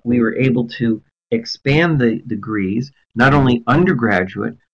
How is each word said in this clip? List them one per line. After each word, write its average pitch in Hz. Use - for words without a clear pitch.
we 120
were 113
able 123
to 113
expand 147
the 117
degrees, 107
not 131
only 127
undergraduate, 117